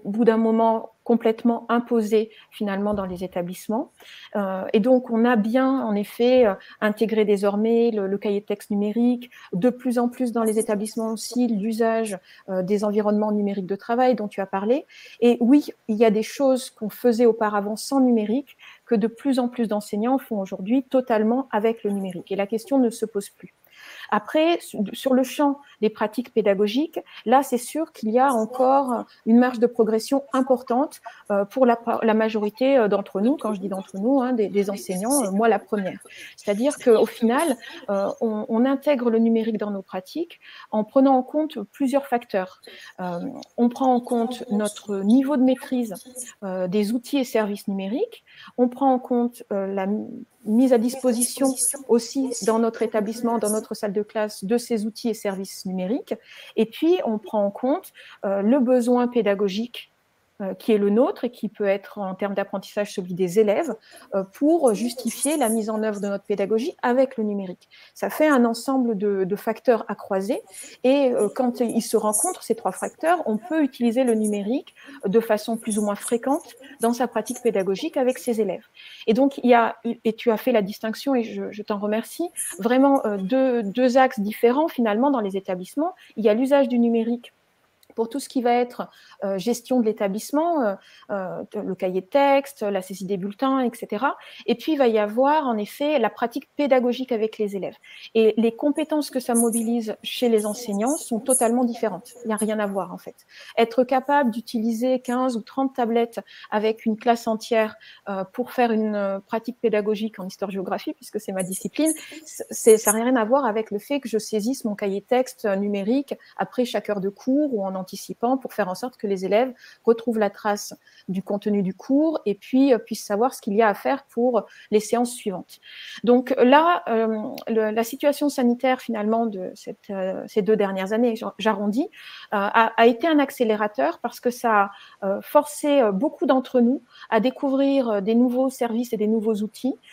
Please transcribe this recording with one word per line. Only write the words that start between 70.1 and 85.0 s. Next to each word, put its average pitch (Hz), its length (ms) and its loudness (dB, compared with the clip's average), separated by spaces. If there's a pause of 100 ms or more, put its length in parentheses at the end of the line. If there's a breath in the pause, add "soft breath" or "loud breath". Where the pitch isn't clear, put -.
et, 262 280 4
euh, 208 220 0
quand 247 260 -2
ils 226 220 0
se - 160 -2
rencontrent, 214 460 -2
ces 214 120 -2
trois - 160 -4
facteurs, 311 540 -2
on 220 120 0
peut 320 260 -2
utiliser 240 400 0
le 240 100 2
numérique 214 640 -2 (300 loud breath)
de 202 140 2
façon 220 380 -2
plus 214 220 -4
ou - 20 0
moins 208 140 -2
fréquente 262 600 -4 (260 loud breath)
dans 226 120 0
sa 240 140 -2
pratique 220 340 -6
pédagogique 196 560 -2
avec 254 200 0
ses 220 240 -2
élèves. 196 240 -4 (420 loud breath)
Et 226 60 2
donc, 269 300 2
il 240 60 4
y 240 40 8
a, 233 240 4 (260)
et 220 100 2
tu 226 180 -2
as 208 60 0
fait 254 140 0
la 220 100 4
distinction 220 540 -4
et 233 80 0
je, 202 280 -8
je 208 120 -12
t'en 208 160 -4
remercie, 226 500 -4 (300 loud breath)
vraiment, 262 460 4
euh, 208 120 -2
deux, 240 460 0
deux 247 340 2
axes 254 220 4
différents 240 480 2
finalement 240 440 0